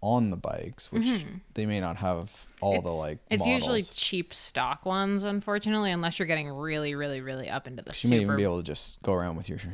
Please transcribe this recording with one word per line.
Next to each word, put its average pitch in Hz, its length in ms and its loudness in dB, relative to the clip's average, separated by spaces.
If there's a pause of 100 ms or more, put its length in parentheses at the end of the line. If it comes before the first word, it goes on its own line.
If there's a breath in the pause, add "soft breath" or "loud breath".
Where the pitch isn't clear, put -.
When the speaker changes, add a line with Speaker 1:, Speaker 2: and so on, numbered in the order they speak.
Speaker 1:
on 113 300 4
the 87 40 -2
bikes, - 560 -6
which 220 120 2
Speaker 2:
Mm-hmm. 220 340 0 (160)
Speaker 1:
they 110 120 0
may 104 140 0
not 87 180 -2
have 92 500 -2 (120)
all 95 220 4
the, 87 80 -2
Speaker 2:
It's, 82 100 0
Speaker 1:
like, 78 200 -4 (100)
Speaker 2:
it's 208 160 2
usually 247 340 2
Speaker 1:
models. 180 120 -2
Speaker 2:
cheap - 420 -2
stock - 520 -2
ones, 196 380 2
unfortunately, 208 680 0
unless 170 280 0
you're 175 80 -2
getting 156 220 0
really, 147 440 -2
really, 143 280 -2
really 131 280 -6
up - 180 -4
into 127 140 -10
the - 200 -8
Speaker 1:
You 120 80 4
may 123 80 8
even 104 100 4
Speaker 2:
super 104 80 2
Speaker 1:
be 101 80 4
able 87 140 4
to 87 60 -2
just - 380 -2
go 98 120 0
around 87 240 0
with - 100 -8
your 95 120 -6
sh-, 95 140 -8